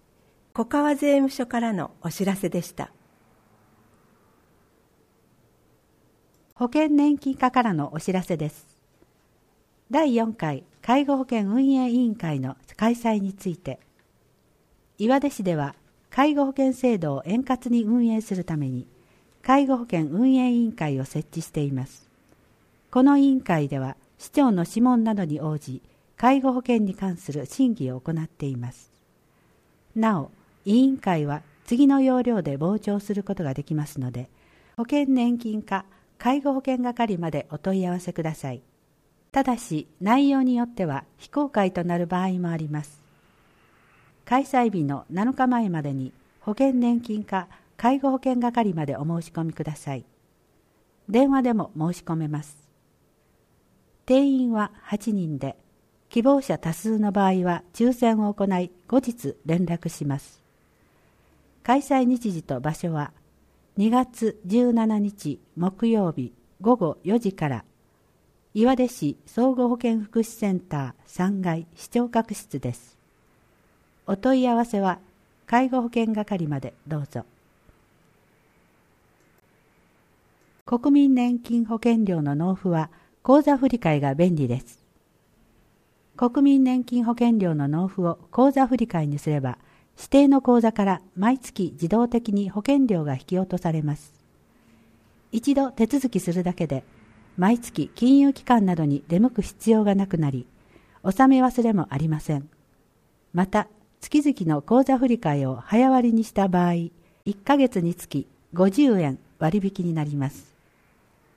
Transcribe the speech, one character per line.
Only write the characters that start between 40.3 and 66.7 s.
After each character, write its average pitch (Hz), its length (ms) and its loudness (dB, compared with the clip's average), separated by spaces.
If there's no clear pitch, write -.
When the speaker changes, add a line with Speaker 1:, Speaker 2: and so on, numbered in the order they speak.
Speaker 2:
に 254 120 0
よ 240 100 -2
っ - 20 -16
て 208 180 -6
は 135 180 -6
非 - 140 -20
公 285 180 -2
開 196 220 0
と 180 120 -6
な 175 140 -2
る 175 80 -2
場 180 180 -4
合 190 100 -2
も 175 160 -4
あ 165 80 -4
り 156 120 -8
ま 147 140 -6
す。 - 180 -20
開 269 180 2
催 240 280 0
日 175 120 -2
の 139 260 -4
七 214 240 -2
日 262 140 0
前 233 220 0
ま 160 120 -4
で 143 120 -6
に 131 200 -8
保 214 100 -6
険 269 220 2
年 240 280 2
金 214 220 -8
課 185 240 -6
介 262 220 0
護 269 140 0
保 262 60 -2
険 254 220 -2
係 233 360 0
ま 156 100 -4
で 135 100 -4
お - 40 -10
申 165 280 -6
し - 40 -20
込 165 140 -4
み 160 80 -6
く 160 100 -8
だ 156 120 -8
さ 139 200 -10
い。 117 100 -14
電 262 220 4
話 269 100 4
で 240 140 2
も 190 200 -4
申 156 160 -2
し - 140 -10
込 170 80 -4
め 160 140 -4
ま 147 160 -6
す。 - 180 -20
定 269 200 4
員 254 260 2
は 214 200 -2
八 208 320 -4
人 160 240 -4
で、 135 180 -8
希 233 140 0
望 269 180 4
者 170 160 -4
多 165 160 -4
数 220 260 -2
の 208 140 0
場 196 140 2
合 185 180 2
は 175 180 -2
抽 247 200 2
選 226 340 2
を 208 60 -2
行 202 120 -2
い、 180 240 -2
後 254 120 2
日 233 460 -6
連 170 200 0
絡 165 220 -6
し - 160 -10
ま 139 160 -4
す。 - 220 -20
開 254 160 2
催 269 240 0
日 240 300 0
時 160 100 -8
と 170 160 -6
場 151 140 -4
所 170 180 -6
は、 147 220 -6
二 208 120 2
月 247 560 -2
十 240 280 2
七 220 260 0
日 196 400 -6
木 190 320 -2
曜 202 240 2
日 127 220 -8
午 233 160 2